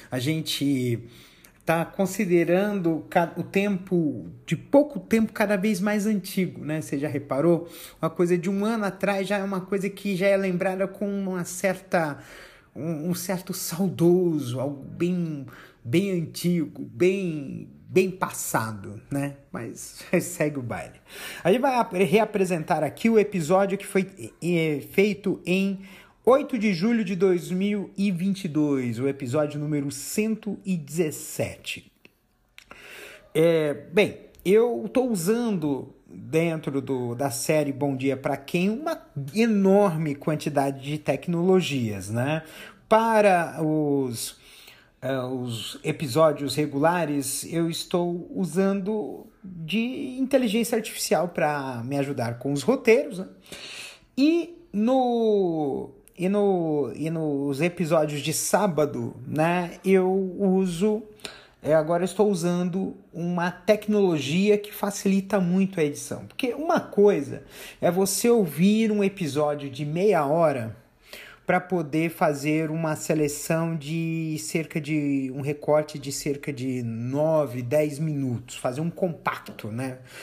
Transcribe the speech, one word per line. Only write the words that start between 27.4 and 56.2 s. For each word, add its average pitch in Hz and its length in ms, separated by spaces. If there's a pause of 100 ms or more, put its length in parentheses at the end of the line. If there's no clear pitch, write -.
mil 196 480
e 202 140
vinte 185 320
e 190 60
dois, 139 500
o 135 80
episódio 143 500
número 147 320
cento 214 760
e 190 100
dezessete. 147 1120 (1400)
É, 156 400 (200)
bem, 185 240 (260)
eu 226 480
tô 254 140
usando 185 880 (100)
dentro 147 760
do, 123 340
da 135 160
série 151 400
Bom 135 240
Dia 131 220
Pra 139 180
Quem 180 340
uma 311 320 (320)
enorme 196 840
quantidade 139 680
de 147 140
tecnologias, 139 1120
né? 139 340 (460)
Para 208 760
os, 143 760 (640)
é, 135 180
os 123 640
episódios 147 760
regulares, 147 920
eu 165 200
estou 175 680
usando 185 920 (140)
de 226 760
inteligência 247 560
artificial 180 540
pra 139 560
me 139 120
ajudar 123 400
com 139 140
os 139 120
roteiros, 247 560
né? 190 80 (880)
E 330 400 (160)
no, 208 1160 (260)
e 175 100